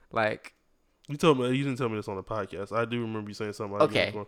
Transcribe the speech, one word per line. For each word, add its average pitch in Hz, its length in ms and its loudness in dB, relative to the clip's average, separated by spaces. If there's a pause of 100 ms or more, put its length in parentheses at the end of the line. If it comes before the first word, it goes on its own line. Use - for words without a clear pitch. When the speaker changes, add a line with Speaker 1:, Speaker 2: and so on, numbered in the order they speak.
(120)
Speaker 1:
like, 110 420 -2 (540)
Speaker 2:
You 147 100 -6
told 147 220 6
me, 123 160 2
you 139 80 2
didn't 131 160 -2
tell 123 100 0
me 110 60 -2
this 104 120 -4
on 101 80 -4
the 95 80 -6
podcast. 101 480 -6
I 117 140 2
do 120 160 -2
remember 110 280 -4
you 101 40 -10
saying 104 200 -4
something 101 220 -6
about 151 100 6
a 104 40 4
Speaker 1:
Okay. 107 120 2
Speaker 2:
unicorn. 101 260 -2